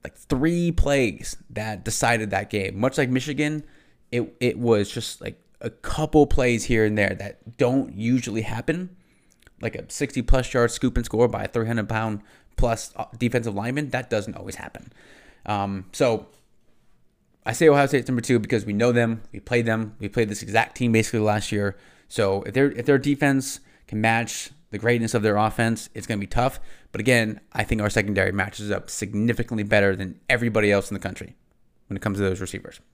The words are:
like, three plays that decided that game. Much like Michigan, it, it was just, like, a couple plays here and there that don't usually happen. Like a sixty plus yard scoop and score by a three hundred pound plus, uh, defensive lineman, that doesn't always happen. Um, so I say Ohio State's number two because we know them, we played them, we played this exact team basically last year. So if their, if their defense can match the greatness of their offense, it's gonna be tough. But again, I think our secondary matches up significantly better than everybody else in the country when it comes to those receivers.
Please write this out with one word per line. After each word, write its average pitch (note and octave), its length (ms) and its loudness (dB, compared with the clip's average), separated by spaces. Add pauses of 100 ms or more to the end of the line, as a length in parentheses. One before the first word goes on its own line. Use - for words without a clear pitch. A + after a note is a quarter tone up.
like, - 120 -14
three E3 560 0
plays C#3 640 0 (140)
that G#2+ 340 -8
decided A2+ 460 0
that G2 180 -2
game. G2 300 -4
Much B2+ 180 0
like C3 140 0
Michigan, D3 540 -2 (480)
it, A#2+ 280 -4
it B2 180 0
was A2 300 4
just, - 320 -10
like, - 180 -12 (220)
a A#2+ 80 -8
couple D3+ 580 2
plays B2 380 2
here A2 220 4
and G#2+ 100 0
there G2 180 2
that G2+ 440 -14
don't B2 360 2
usually A2+ 480 0
happen. E3 540 -4 (640)
Like A2+ 140 -6
a - 160 -12
sixty C3 320 -4
plus B2+ 320 4
yard A#2+ 160 4
scoop - 260 -2
and A#2+ 80 0
score A#2 240 2
by G#2 160 -4
a - 40 -6
three A2+ 180 -2
hundred A2+ 200 -2
pound A2 360 -4 (340)
plus, - 400 0
uh, - 80 -8 (140)
defensive A#2 360 0
lineman, B2+ 360 -4
that B2+ 180 -4
doesn't G#2 260 -2
always F#2+ 200 -12
happen. - 360 -16 (540)
Um, G2+ 480 -4
so A2+ 360 0 (1160)
I A#2 80 -4
say D#3+ 160 6
Ohio C#3+ 160 6
State's C3 240 0
number B2 140 0
two A#2+ 160 2
because G#2+ 260 -2
we G#2+ 80 -4
know A#2 180 4
them, A#2 300 2 (120)
we G#2 80 -14
played A#2+ 260 0
them, A2 320 -2
we G#2 100 -8
played A2 220 0
this G#2 120 -8
exact A2 360 0
team A#2+ 140 2
basically A2+ 280 2
last G#2+ 320 0
year. G2+ 240 -2 (320)
So G2 360 0
if G#2 100 -10
their, C3+ 180 4
if A#2 140 -4
their C#3 100 6
defense C#3 640 0 (260)
can G#2+ 140 -4
match A2+ 500 0 (200)
the G#2 80 -8
greatness A2+ 340 0
of A2 100 2
their G#2 140 4
offense, A2 560 0
it's G#2 140 -12
gonna G#2+ 140 -4
be G2 60 -6
tough. A#2+ 320 0 (340)
But - 80 -8
again, A2+ 400 2 (120)
I A#2 120 -2
think A2+ 160 -2
our G#2 100 0
secondary G2 420 0
matches G2+ 380 -4
up - 200 -4
significantly G#2+ 720 -2
better G2+ 320 4
than F#2 240 -8 (100)
everybody A2 440 2
else G2 180 0
in G#2 40 -4
the F#2 60 -6
country - 360 -10 (520)
when G2+ 80 -6
it F#2 60 -8
comes G2+ 160 -2
to G2+ 60 0
those F#2+ 160 -2
receivers. - 400 -10 (140)